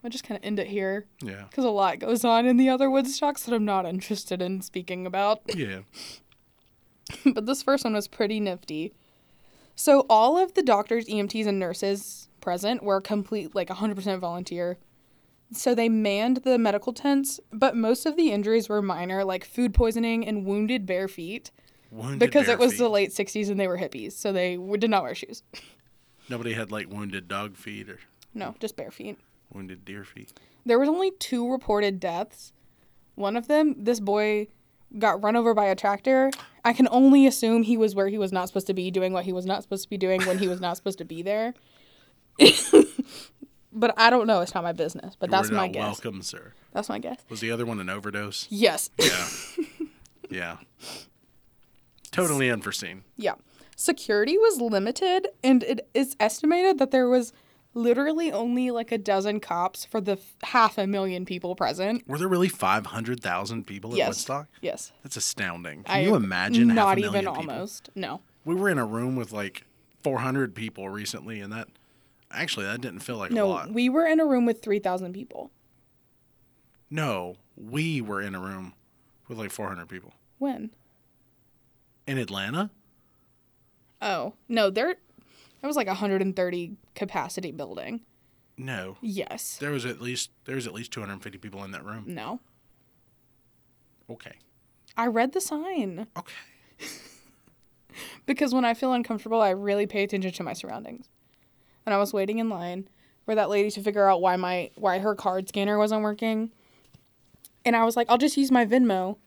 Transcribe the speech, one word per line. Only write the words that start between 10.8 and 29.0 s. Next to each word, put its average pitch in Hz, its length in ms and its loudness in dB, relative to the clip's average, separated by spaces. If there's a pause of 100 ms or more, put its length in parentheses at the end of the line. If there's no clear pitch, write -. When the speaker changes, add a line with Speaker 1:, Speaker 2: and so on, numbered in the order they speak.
Speaker 1:
E 214 100 -2
M 202 80 0
Ts, 214 200 -2
and 196 120 0
nurses 196 680 -4 (100)
present 202 440 -2
were 196 180 2
complete, 208 540 -4
like, 185 160 -2
a - 20 -6
hundred 202 220 -2
percent 190 260 -4
volunteer. 175 560 -4 (760)
So 247 240 2
they 226 140 4
manned 220 540 2
the 254 160 4
medical 214 340 0
tents, 277 460 0 (120)
but 247 240 2
most 233 300 2
of 311 100 0
the 320 160 4
injuries 208 380 2
were 208 140 2
minor, 190 420 -2
like 185 180 -2
food 247 300 -2
poisoning 226 520 2
and 208 200 -4
wounded 208 400 -2
bare 185 220 -2
feet. 190 420 -12 (420)
Speaker 2:
Wounded 117 280 -8
Speaker 1:
Because - 260 6
Speaker 2:
bare 240 80 2
Speaker 1:
it 226 60 0
was 247 140 6
Speaker 2:
feet. 208 40 -6
Speaker 1:
the 233 120 2
late 202 220 2
sixties 202 380 -4
and 202 100 -2
they 196 80 2
were 180 120 -2
hippies, 131 340 -8
so - 180 -4
they 180 240 0
w-, 190 220 -4
did 220 140 2
not 196 120 4
wear 127 120 -6
shoes. - 260 -14 (440)
<laughs> - 440 -20
Speaker 2:
Nobody 117 240 -6
had, 107 180 -6
like, 104 200 -8
wounded 98 360 -8
dog 98 300 -6
feet 104 320 -14
or 101 100 -18 (360)
Speaker 1:
No, 208 240 -10
just 214 180 -8
bare 120 140 -12
feet. - 260 -16 (340)